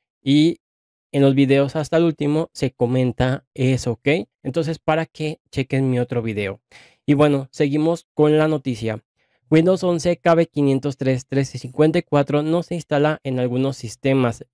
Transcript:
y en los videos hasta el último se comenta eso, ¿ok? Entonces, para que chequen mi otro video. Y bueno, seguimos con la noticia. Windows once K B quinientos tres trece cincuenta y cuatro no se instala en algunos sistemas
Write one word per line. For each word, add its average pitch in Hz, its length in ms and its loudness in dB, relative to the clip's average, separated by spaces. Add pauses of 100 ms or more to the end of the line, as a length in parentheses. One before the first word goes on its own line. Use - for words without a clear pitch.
(240)
y 151 340 2 (540)
en 139 100 2
los 135 140 4
videos 139 400 2
hasta 156 220 -2
el 170 40 4
último 156 500 -2
se - 200 -6
comenta 127 720 -2 (100)
eso, 127 380 -2
¿ok? - 160 -6 (340)
Entonces, 156 380 -6
para 160 260 -2
que 156 320 -10 (140)
chequen 135 360 -2
mi 123 120 -2
otro 120 200 -4
video. 104 400 -6 (460)
Y 147 80 2
bueno, 143 380 2
seguimos 156 600 -2
con 151 260 2
la 156 100 2
noticia. 113 560 -6 (440)
Windows 175 360 4
once 175 320 0
K 170 180 2
B 165 120 4
quinientos 139 500 0
tres 131 320 -2
trece - 300 -2
cincuenta 151 420 0
y - 20 0
cuatro 147 400 0
no 165 220 -2
se - 100 -8
instala 151 480 -2
en 127 160 -4
algunos 127 380 -2
sistemas 127 760 -2